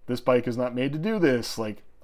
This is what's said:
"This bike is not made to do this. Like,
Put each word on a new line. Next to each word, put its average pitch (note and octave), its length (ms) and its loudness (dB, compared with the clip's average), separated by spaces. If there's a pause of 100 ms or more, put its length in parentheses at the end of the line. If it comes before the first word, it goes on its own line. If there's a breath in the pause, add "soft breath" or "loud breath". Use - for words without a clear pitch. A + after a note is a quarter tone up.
"This B2 140 -2
bike B2 260 2
is A#2+ 120 -2
not B2 160 -2
made C3 180 -2
to D3+ 60 -4
do G#3+ 200 -2
this. B2+ 380 2
Like, G#2+ 260 -6 (200)